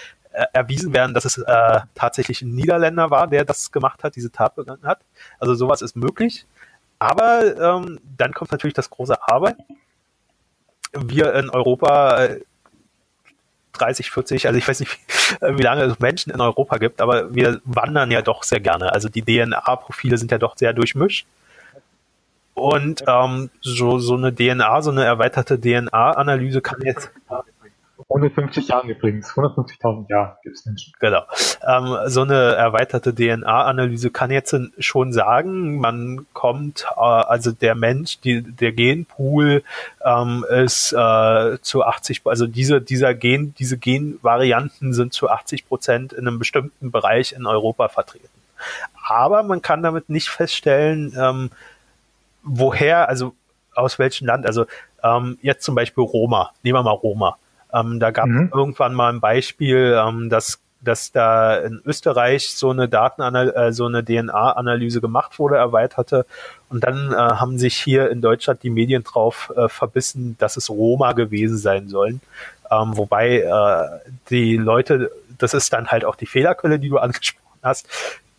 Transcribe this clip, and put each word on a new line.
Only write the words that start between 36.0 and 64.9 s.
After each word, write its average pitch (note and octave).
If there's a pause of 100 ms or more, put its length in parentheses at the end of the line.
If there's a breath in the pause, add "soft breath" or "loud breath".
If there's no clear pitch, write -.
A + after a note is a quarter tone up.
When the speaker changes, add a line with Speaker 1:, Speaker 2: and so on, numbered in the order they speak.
Speaker 1:
kommt, C#3 (120)
äh, -
also A#2
der A2+
Mensch, A#2+
die, A#2+
der A#2+
Genpool, C#3+ (400 loud breath)
ähm, A#2+
ist, B2+
äh, A2
zu -
achtzig, -
also A#2+
diese, C3
dieser B2+
Gen-, C3+
diese B2+
Genvarianten B2+
sind B2
zu -
achtzig -
Prozent B2+
in B2
einem A#2
bestimmten C3
Bereich A2+
in B2+
Europa A2
vertreten. - (800 loud breath)
Aber D3+
man F#3+
kann D#3+
damit E3
nicht D#3
feststellen, D3+
ähm, C3 (920 loud breath)
woher, C#3+
also B2+ (400)
aus B2
welchem C3
Land, A#2+
also, A2 (380 loud breath)
ähm, A#2+
jetzt C3+
zum C3
Beispiel A#2+
Roma, A2+ (120)
nehmen B2+
wir B2+
mal A2+
Roma. G#2 (360 soft breath)
Ähm, A#2
da A2+
gab A2+
es A#2+
Speaker 2:
Mhm. D#3+
Speaker 1:
irgendwann C3+
mal A#2+
ein A#2
Beispiel, B2+
ähm, A2+
dass, A2+ (220)
dass A#2+
da A2+
in A2
Österreich C3
so C3
eine B2+
Datenanal-, B2+
äh, A#2+
so A#2+
eine A#2+
D-N-A-Analyse A#2